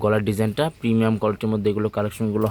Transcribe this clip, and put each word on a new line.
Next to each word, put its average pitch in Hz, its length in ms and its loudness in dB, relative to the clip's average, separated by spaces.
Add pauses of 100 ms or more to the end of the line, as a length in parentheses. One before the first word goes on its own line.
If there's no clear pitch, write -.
গলার 107 260 2
ডিজাইনটা, 110 360 0 (160)
প্রিমিয়াম 113 400 2
কোয়ালিটির 107 320 -2
মধ্যে 107 200 0
এগুলো 107 240 -2
কালেকশনগুলো 107 540 -2